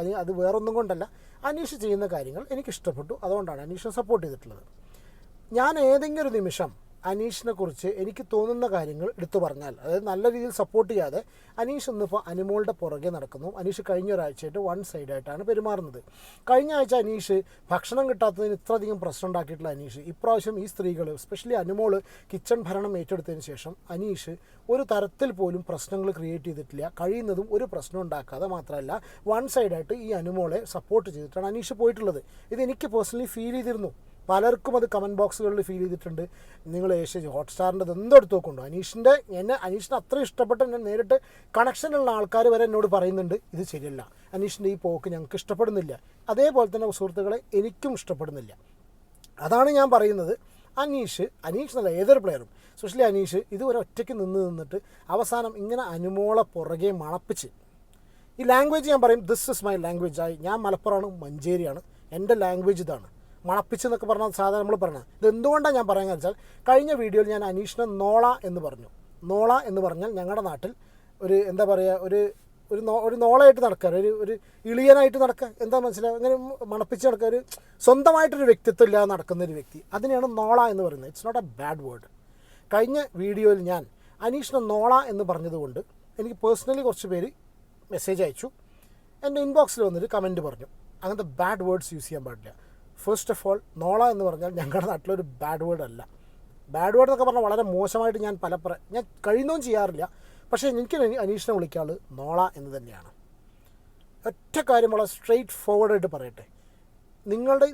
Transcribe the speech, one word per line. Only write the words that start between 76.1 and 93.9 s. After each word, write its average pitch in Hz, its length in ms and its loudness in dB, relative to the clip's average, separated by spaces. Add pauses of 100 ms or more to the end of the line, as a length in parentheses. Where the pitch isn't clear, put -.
ഇങ്ങനെ 262 160 2 (380)
മണപ്പിച്ച് 208 340 -2
നടക്കുക, 226 240 0
ഒരു 247 80 0 (460)
സ്വന്തമായിട്ടൊരു 285 640 6
വ്യക്തിത്വം 226 380 6
ഇല്ലാതെ 208 260 4
നടക്കുന്ന 175 340 -4
ഒരു 151 100 -8
വ്യക്തി, 151 220 -18 (160)
അതിനെയാണ് 254 320 0 (100)
നോള 226 220 6 (140)
എന്ന് 190 120 -2
പറയുന്നത്. 139 260 -10
It's - 160 -14
not 233 140 -2
a - 20 -10 (160)
bad 151 160 -6 (120)
word. 117 160 -16 (680)
കഴിഞ്ഞ 240 260 2 (260)
വീഡിയോയിൽ 208 340 4 (140)
ഞാൻ 165 100 -4 (380)
അനീഷിനെ 254 500 -2
നോള 220 220 4 (180)
എന്ന് 202 120 -4 (100)
പറഞ്ഞതുകൊണ്ട് 160 500 -8 (360)
എനിക്ക് 226 240 -8
പേഴ്സണലി 254 460 2
കുറച്ച് 202 240 -6
പേര് 180 160 -4 (640)
മെസ്സേജ് 185 340 -2
അയച്ചു, 147 200 -8 (800)
എൻ്റെ 285 220 -2
ഇൻബോക്സിൽ 277 420 4
വന്നിട്ട് 180 280 -4
കമന്റ് 185 320 -2
പറഞ്ഞു. 131 180 -16 (360)
അങ്ങനത്തെ 196 260 -6 (100)
ബാഡ് 190 300 -2
വേർഡ്സ് 185 260 -2
യൂസ് 147 140 -12
ചെയ്യാൻ 143 180 -10
പാടില്ല. 110 240 -18 (520)
First 208 300 -2
of - 60 -6 (100)
all, 202 100 2 (220)
നോള 190 200 2 (120)